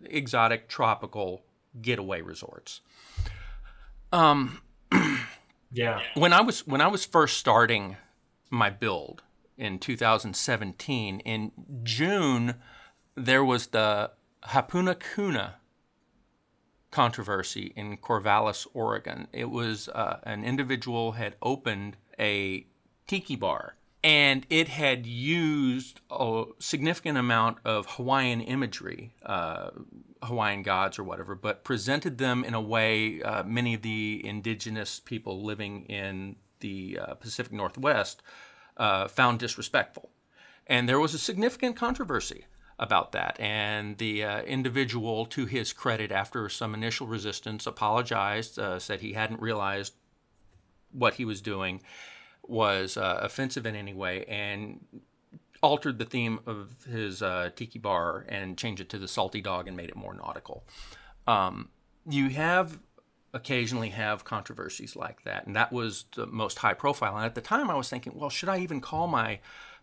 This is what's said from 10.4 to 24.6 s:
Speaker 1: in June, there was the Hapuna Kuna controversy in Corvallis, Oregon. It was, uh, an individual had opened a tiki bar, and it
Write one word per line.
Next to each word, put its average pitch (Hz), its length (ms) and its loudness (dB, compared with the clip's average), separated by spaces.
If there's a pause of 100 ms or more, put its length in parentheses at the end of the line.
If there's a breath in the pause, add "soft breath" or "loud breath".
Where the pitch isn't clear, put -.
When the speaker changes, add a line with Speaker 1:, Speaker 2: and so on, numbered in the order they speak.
Speaker 1:
in 110 300 -4 (300)
June, 123 760 2 (600 loud breath)
there 131 280 6
was 123 240 4
the 107 440 4 (380)
Hapuna 180 500 2
Kuna 123 560 -2 (1400)
controversy 101 840 0
in 104 220 -8
Corvallis, 104 800 2
Oregon. 110 580 -4
It 120 160 -4
was, 117 400 -4
uh, - 320 -2
an 107 220 -6
individual 120 680 -2
had 107 280 -6
opened 104 560 -2 (220)
a 101 480 0 (400)
tiki 185 280 -4
bar, 90 420 -2 (260)
and 143 480 6
it 160 160 4